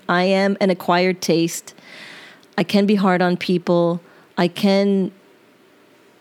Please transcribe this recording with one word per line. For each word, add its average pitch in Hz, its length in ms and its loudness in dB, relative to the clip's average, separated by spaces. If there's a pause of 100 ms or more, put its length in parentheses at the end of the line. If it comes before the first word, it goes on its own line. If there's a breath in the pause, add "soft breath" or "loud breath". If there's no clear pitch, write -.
I 180 160 2
am 196 380 2
an 196 80 2
acquired 180 520 0
taste. 165 520 -2 (840 loud breath)
I 196 60 2
can 202 220 0
be 208 100 2
hard 185 260 2
on 180 160 0
people. 175 640 -2 (360 soft breath)
I 175 100 2
can 196 640 0 (1080)